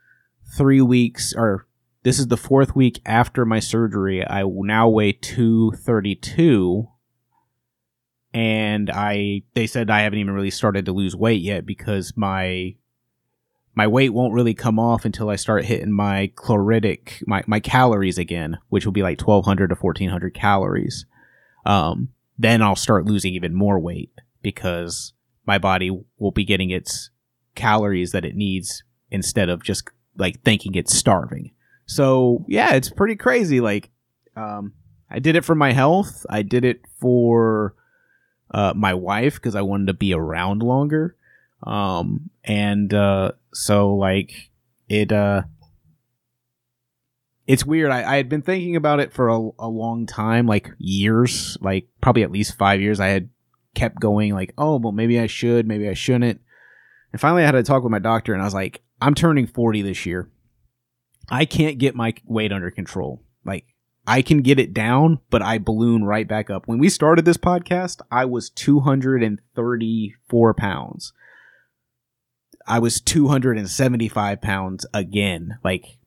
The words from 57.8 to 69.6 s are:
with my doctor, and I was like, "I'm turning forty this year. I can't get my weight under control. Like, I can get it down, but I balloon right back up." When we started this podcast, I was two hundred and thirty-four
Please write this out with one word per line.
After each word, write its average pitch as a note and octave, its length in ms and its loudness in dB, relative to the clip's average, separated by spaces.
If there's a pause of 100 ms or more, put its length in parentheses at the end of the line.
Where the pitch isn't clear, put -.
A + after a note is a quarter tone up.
with A#2 80 -2
my G#2 80 0
doctor, A2+ 340 -2
and F#2+ 80 -2
I G2 40 -2
was G2 80 -4
like, G2 280 -8 (200)
"I'm C#3 140 4
turning D3 320 2
forty A2+ 340 -2
this F#2+ 240 -6
year. F2+ 240 -6 (1000)
I D3+ 160 0
can't D3+ 320 -2
get C3 180 0
my A2+ 180 -2 (120)
weight G#2+ 260 -2
under F#2 200 -6
control. - 520 -8 (200)
Like, - 220 -10 (420)
I B2+ 140 2
can D3 200 4
get C3 180 6
it G#2+ 140 0
down, C3 460 4 (100)
but A2+ 120 2
I A2 180 0
balloon A2+ 440 2
right G#2 240 -2
back G#2+ 220 -4
up." F#2+ 180 -8
When A#2 120 -2
we E3 100 6
started D#3+ 360 4
this E3+ 120 4
podcast, F3+ 640 -2 (100)
I B2+ 140 0
was A#2+ 240 -4
two C#3+ 320 2
hundred C3 420 2
and G#2 160 -2 (160)
thirty-four A2+ 1000 0